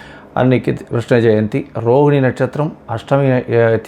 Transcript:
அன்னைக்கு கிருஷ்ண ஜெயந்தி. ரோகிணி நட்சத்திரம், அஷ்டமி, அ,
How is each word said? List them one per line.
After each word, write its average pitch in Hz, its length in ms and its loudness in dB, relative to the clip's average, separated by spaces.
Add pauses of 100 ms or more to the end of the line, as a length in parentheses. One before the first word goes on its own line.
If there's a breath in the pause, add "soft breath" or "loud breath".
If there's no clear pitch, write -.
(340 loud breath)
அன்னைக்கு 127 400 0
கிருஷ்ண - 440 -2
ஜெயந்தி. 110 480 2 (200)
ரோகிணி 143 340 2
நட்சத்திரம், 131 540 -2 (140)
அஷ்டமி, 127 680 -2
அ, 113 320 2